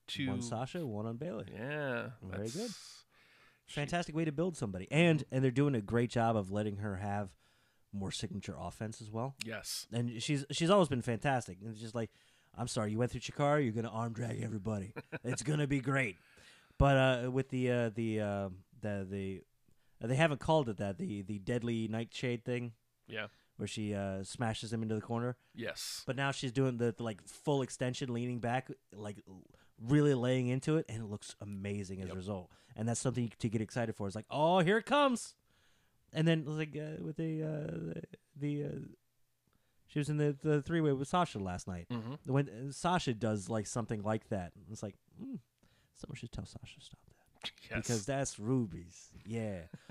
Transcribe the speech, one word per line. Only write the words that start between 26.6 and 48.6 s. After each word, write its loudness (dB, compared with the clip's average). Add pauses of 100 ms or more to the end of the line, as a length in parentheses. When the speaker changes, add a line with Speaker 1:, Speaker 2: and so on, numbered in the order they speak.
Speaker 2:
the, 2
the, -6
like, -6
full 0
extension, -2
leaning -2
back, -2 (240)
like, -10 (100)
l-, -18 (360)
really 6
laying 4
into 2
it, 0
and -6
it -8
looks -8
amazing -4
as -6
Speaker 1:
Yep. -6
Speaker 2:
a -6
result. -6 (260)
And -2
that's 0
something 0
to 0
get 0
excited -2
for. -4
It's -6
like, -8
"Oh, 6
here 6
it -10
comes!" 2 (760)
And 4
then, 4
like, -4
uh, -6
with -6
the, -2
uh, -4
the, -6 (340)
the, -2
uh, -4 (1160)
she -4
was 0
in 2
the, 4
the 4
three-way 4
with 0
Sasha 2
last -4
night. -6
Speaker 1:
Mm-hmm. -4 (120)
Speaker 2:
When, 4
uh, -10
Sasha 2
does, 0
like, 0
something -2
like -2
that, -4 (180)
it's -12
like, -8 (240)
"Hmm, -8 (600)
someone -12
should -12
tell -8
Sasha -18
to -20
stop." -20 (680)
Speaker 1:
Yes. -4
Speaker 2:
Because 0
that's -2
rubies. -2 (160)